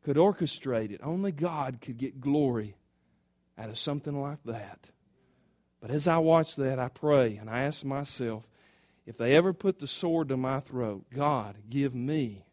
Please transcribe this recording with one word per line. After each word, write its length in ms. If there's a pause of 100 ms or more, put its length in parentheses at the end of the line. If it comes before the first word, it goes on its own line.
could 120
orchestrate 760
it. 120
Only 300
God 480
could 160
get 240
glory 540 (800)
out 120
of 80
something 440
like 240
that. 460 (880)
But 100
as 160
I 120
watch 360
that, 240
I 80
pray 480
and 140
I 140
ask 200
myself, 640 (580)
if 120
they 180
ever 160
put 280
the 80
sword 420
to 80
my 240
throat, 420 (100)
God, 440 (120)
give 240
me 600